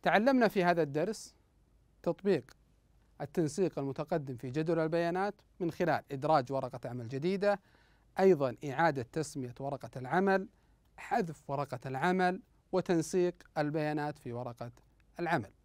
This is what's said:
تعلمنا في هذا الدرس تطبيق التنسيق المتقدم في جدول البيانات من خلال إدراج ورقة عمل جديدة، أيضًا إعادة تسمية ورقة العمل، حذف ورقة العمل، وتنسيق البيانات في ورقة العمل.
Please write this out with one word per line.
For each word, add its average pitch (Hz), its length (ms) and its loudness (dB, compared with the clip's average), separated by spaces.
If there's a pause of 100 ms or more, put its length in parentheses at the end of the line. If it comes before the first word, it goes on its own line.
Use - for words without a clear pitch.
تعلمنا 220 460 4
في 185 160 2
هذا 170 180 4
الدرس 156 520 -2 (680)
تطبيق 175 540 0 (640)
التنسيق 156 580 -2
المتقدم 139 580 -4
في 127 140 -8
جدول 156 280 0
البيانات 170 560 -2 (260)
من 170 100 -2
خلال 147 320 0 (100)
إدراج 139 400 2
ورقة 131 360 -6
عمل 120 200 -8
جديدة، 185 520 0 (600)
أيضًا 143 360 4 (140)
إعادة 139 320 2
تسمية 135 580 -6
ورقة 135 360 -8
العمل، 190 520 0 (480)
حذف 180 540 -4
ورقة 139 360 -4
العمل، 180 560 0 (300)
وتنسيق 175 600 0 (240)
البيانات 151 600 -2
في 120 140 -12
ورقة 120 400 -10 (480)
العمل. 165 300 0 (140)